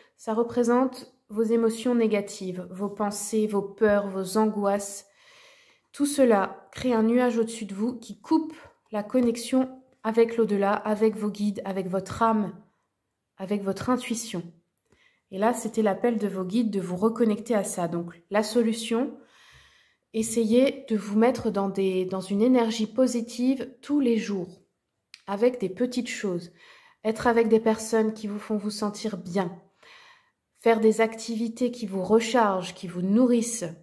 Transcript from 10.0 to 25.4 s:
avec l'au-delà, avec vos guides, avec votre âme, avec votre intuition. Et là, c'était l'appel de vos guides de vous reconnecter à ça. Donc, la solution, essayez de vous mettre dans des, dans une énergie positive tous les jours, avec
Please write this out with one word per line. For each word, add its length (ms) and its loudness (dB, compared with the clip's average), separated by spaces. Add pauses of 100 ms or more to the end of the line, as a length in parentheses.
avec 320 2
l'au-delà, 380 2
avec 420 2
vos 140 -4
guides, 340 -2
avec 240 -4
votre 340 -4
âme, 320 2 (840)
avec 260 -4
votre 260 -4
intuition. 540 -4 (880)
Et 60 -10
là, 160 2
c'était 280 -4
l'appel 360 0
de 100 -2
vos 160 -4
guides 280 0
de 100 -2
vous 160 -6
reconnecter 580 0
à 80 2
ça. 240 -4
Donc, 420 -6
la 140 2
solution, 760 -2 (960)
essayez 760 2
de 80 0
vous 200 -4
mettre 320 4
dans 200 0
des, 340 0
dans 160 -4
une 220 -2
énergie 440 4
positive 960 0
tous 200 0
les 160 4
jours, 440 -6 (640)
avec 360 0